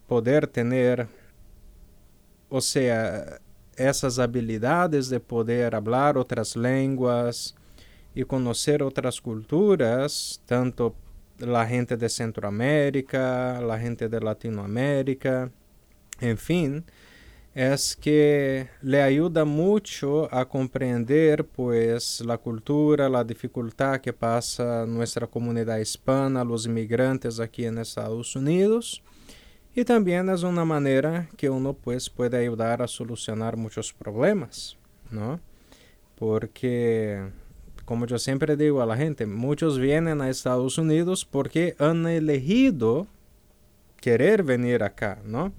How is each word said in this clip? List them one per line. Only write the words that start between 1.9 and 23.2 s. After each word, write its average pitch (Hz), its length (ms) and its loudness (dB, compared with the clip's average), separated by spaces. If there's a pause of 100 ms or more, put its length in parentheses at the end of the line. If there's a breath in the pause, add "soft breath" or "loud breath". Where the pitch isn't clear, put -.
o 135 120 -2
sea, 110 800 -2 (360)
esas 131 420 0
habilidades 127 920 0
de 123 120 -2
poder 117 540 -2
hablar 127 440 2
otras 117 380 -2
lenguas 123 1000 0 (600 soft breath)
y 131 100 -2
conocer 131 580 0
otras 127 380 -4
culturas, 135 1300 0
tanto 123 480 0 (440)
la 120 280 0
gente 123 300 -2
de 113 120 0
Centroamérica, 127 1500 0
la 113 180 -2
gente 117 300 -4
de 113 120 -4
Latinoamérica, 127 1300 -2 (680)
en 117 180 0
fin, 160 460 -2 (680 soft breath)
es 135 400 0
que 143 760 4 (140)
le 135 180 2
ayuda 156 440 4
mucho 151 920 0
a 127 140 0
comprender, 135 1000 2
pues, 117 760 0
la 117 180 -2
cultura, 147 680 2
la 123 140 2